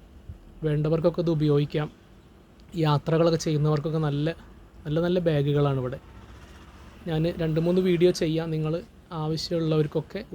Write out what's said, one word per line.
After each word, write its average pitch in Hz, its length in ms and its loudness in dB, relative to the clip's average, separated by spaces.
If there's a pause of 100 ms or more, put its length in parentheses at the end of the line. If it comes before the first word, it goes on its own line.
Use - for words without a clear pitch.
(680)
വേണ്ടവർക്കൊക്കെ 156 580 2
ഇത് 170 120 2
ഉപയോഗിക്കാം. 147 520 2 (960)
യാത്രകളൊക്കെ 160 600 2
ചെയ്യുന്നവർക്കൊക്കെ 151 640 0
നല്ല, 147 260 -2 (520)
നല്ല 156 200 0
നല്ല 180 220 2
ബാഗുകളാണ് 143 540 2
ഇവിടെ. 127 180 -8 (1080)
ഞാൻ 160 120 0 (220)
രണ്ട് 160 220 0
മൂന്ന് 180 220 2
വീഡിയോ 175 220 4 (100)
ചെയ്യാം, 160 360 -2
നിങ്ങൾ 156 200 -2 (460)
ആവശ്യമുള്ളവർക്കൊക്കെ 156 1000 -2 (120)